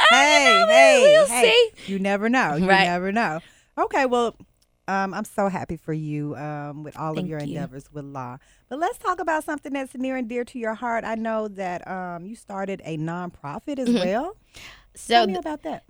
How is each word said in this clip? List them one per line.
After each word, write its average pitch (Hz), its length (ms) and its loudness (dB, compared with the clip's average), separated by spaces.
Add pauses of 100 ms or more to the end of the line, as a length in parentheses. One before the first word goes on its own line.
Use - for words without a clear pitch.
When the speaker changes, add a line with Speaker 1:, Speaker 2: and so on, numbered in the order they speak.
(120)
Speaker 1:
I - 20 8
Speaker 2:
hey, 587 300 6
Speaker 1:
don't 659 240 6
know. 622 60 6
Speaker 2:
hey, 640 280 8
Speaker 1:
We'll 605 240 8
Speaker 2:
hey. - 260 0 (320)
Speaker 1:
see. 196 80 -8
Speaker 2:
You 196 60 -4
never 196 300 -2
know. 226 280 2
You 185 120 0
Speaker 1:
Right. 190 160 6
Speaker 2:
never 180 260 -2
know. 196 300 -2 (360)
Okay, 302 300 0
well, 240 300 -2 (520)
um, 196 260 -2
I'm 214 100 -6
so 202 240 -2
happy 170 280 -6
for 160 160 -8
you, 147 440 -6
um, 147 480 -10
with 143 140 -16
all 156 160 -6
Speaker 1:
Thank 156 100 -4
Speaker 2:
of 156 60 -8
your 156 100 -8
Speaker 1:
you. 147 60 -8 (100)
Speaker 2:
endeavors 139 360 -10
with 147 120 -14
law. 131 320 -12 (320)
But 262 100 -10
let's 370 200 -4
talk 359 200 -6
about 320 260 -2
something 294 280 -10
that's 269 220 -8
near 262 220 -6
and 254 120 -6
dear 240 160 -6
to 240 140 -16
your 220 160 -6
heart. 233 300 -4
I 220 120 -6
know 220 320 -4
that, 185 400 -8
um, 175 380 -10
you 220 100 -14
started 196 480 -10
a 160 140 -8
nonprofit 175 800 -8
as 254 100 -4
Speaker 1:
Mm-hmm. 240 100 4
Speaker 2:
well. 220 380 -2 (580)
Speaker 1:
So - 200 -2
Speaker 2:
Tell 233 120 6
me 196 60 -2
Speaker 1:
th- 359 80 -4
Speaker 2:
about 302 220 -8
that. 277 280 -10